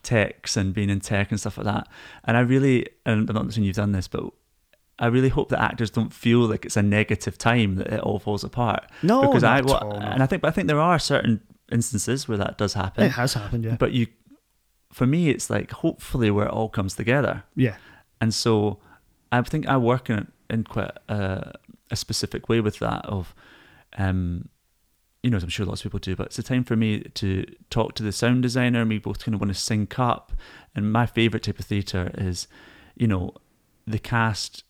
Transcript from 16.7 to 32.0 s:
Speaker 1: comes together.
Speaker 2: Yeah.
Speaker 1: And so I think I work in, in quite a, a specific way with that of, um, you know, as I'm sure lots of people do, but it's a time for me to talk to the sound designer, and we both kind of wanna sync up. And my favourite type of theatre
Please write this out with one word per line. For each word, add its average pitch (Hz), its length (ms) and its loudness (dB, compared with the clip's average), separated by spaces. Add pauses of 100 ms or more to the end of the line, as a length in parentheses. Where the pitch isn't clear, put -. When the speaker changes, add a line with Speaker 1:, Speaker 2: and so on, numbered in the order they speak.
Speaker 1:
comes 98 240 -4
together. 117 480 0 (120)
Speaker 2:
Yeah. 120 220 0 (440)
Speaker 1:
And 113 120 2
so 104 460 2 (540)
I 120 100 4
think 156 260 -4
I 135 80 2
work 123 320 2
in, 110 200 -2 (200)
in 113 160 -2
quite - 280 -6 (160)
a, 95 440 -4 (380)
a 113 60 -4
specific - 520 -6
way 117 120 4
with 104 180 -2
that - 260 -4
of, 95 300 -6 (640)
um, 92 500 -2 (720)
you 123 80 2
know, 113 60 2
as 85 60 -2
I'm 85 80 -8
sure 101 160 -2
lots - 140 -6
of - 40 -16
people - 140 -6
do, 92 180 -4
but 95 120 -6
it's - 100 -10
a 110 40 -6
time 127 220 0
for 117 120 0
me 110 240 0 (140)
to 95 300 -2 (260)
talk - 260 -2
to 110 60 -6
the 101 100 -2
sound 123 300 2
designer, 123 380 2
and 113 80 2
we 107 100 0
both - 260 -6
kind 113 100 -2
of 95 60 -2
wanna 98 140 0
sync - 440 -2
up. - 340 -2 (420)
And 104 180 0
my 117 140 4
favourite 110 360 2
type - 160 -4
of - 80 -10
theatre 98 500 -2